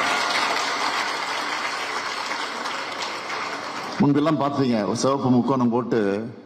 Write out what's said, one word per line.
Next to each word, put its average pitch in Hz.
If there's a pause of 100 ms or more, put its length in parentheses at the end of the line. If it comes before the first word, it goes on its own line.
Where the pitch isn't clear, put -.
(4000)
முன்பெல்லாம் 143
பாத்தீங்க, 123
சிவப்பு 131
முக்கோணம் 123
போட்டு 113 (160)